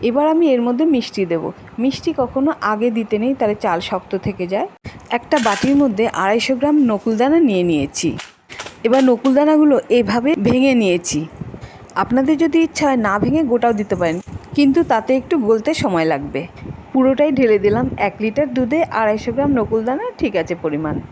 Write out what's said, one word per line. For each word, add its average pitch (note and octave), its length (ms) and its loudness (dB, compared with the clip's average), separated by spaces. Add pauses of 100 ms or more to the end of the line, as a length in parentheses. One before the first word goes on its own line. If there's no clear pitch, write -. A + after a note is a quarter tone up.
এবার C4 260 2
আমি D#4+ 240 4
এর A#3+ 100 2
মধ্যে B3 240 0
মিষ্টি A#3+ 400 0
দেব। E3 260 -4 (280)
মিষ্টি C4+ 380 -2
কখনো C4+ 440 -2
আগে G#3+ 300 -2
দিতে A3 260 -4
নেই, A#3+ 160 0
তাহলে G#3+ 220 -2
চাল F#3 240 -2
শক্ত F#3 380 -6
থেকে F#3+ 300 -6
যায়। G3+ 200 -4 (420)
একটা A#3+ 360 -2
বাটির A#3 300 2
মধ্যে A#3 320 2
আড়াইশো A3 480 0
গ্রাম D4 220 2
নকুলদানা A#3 600 2
নিয়ে G3+ 240 2
নিয়েছি। D3 540 -2 (680)
এবার B3+ 200 4
নকুলদানাগুলো C#4 760 4 (100)
এভাবে A#3+ 460 2
ভেঙে B3+ 380 2
নিয়েছি। F3 520 0 (680)
আপনাদের C4+ 420 0
যদি D#4+ 220 2
ইচ্ছা D#4+ 260 0
হয় C4+ 100 2
না G#3 240 0
ভেঙে C4 240 0
গোটাও A#3+ 300 0
দিতে G#3 220 -2
পারেন, F3 240 -2 (360)
কিন্তু C#4+ 280 4
তাতে A3+ 320 0
একটু C4+ 220 -2
গলতে A3+ 360 0
সময় F3 320 0
লাগবে। D3 420 -4 (460)
পুরোটাই C4+ 380 2
ঢেলে A#3+ 280 2
দিলাম। G#3+ 380 0
এক G3 220 -2
লিটার A#3+ 340 -2
দুধে B3+ 300 0
আড়াইশো A3 480 -2
গ্রাম C#4 220 -2
নকুলদানা A3+ 500 -2 (140)
ঠিক G#3 180 -4
আছে E3 200 -2
পরিমাণ। D#3 440 -4 (120)